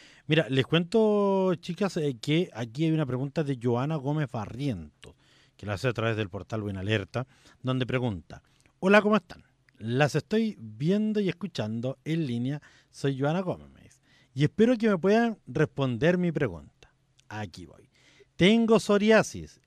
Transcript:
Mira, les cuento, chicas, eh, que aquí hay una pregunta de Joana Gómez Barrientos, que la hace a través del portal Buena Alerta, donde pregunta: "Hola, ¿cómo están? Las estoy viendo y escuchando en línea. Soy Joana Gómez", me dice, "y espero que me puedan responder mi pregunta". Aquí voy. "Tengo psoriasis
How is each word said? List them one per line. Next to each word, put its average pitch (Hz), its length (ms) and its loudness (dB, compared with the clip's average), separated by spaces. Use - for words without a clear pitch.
Mira, 151 220 2
les 131 160 0
cuento, 196 920 2
chicas, 185 420 -6
eh, 143 240 -2
que 160 320 0
aquí 120 320 -4
hay 160 60 2
una 156 140 0
pregunta 135 380 -4
de 139 180 -4
Joana 123 340 0
Gómez 147 360 -2
Barrientos, 107 840 -8
que - 80 -14
la 104 80 -4
hace 113 140 -2
a 117 60 0
través 113 240 0
del 104 120 -2
portal 101 320 -8
Buena 98 200 -6
Alerta, 107 460 -2
donde 131 240 -2
pregunta: 120 580 -4
"Hola, 202 220 6
¿cómo 208 160 2
están? - 260 -10
Las 123 380 0
estoy 214 440 -2
viendo 180 600 -2
y 196 100 0
escuchando 117 760 -6
en 160 220 -2
línea. 123 340 -4
Soy 139 300 -4
Joana 156 220 0
Gómez", 87 280 -8
me - 120 -20
dice, - 200 -20
"y 135 120 0
espero 233 320 4
que 220 120 2
me 196 80 2
puedan 214 500 2
responder 139 720 0
mi 180 140 0
pregunta". 113 640 -6
Aquí 104 360 -10
voy. - 240 -20
"Tengo 220 440 6
psoriasis 202 880 2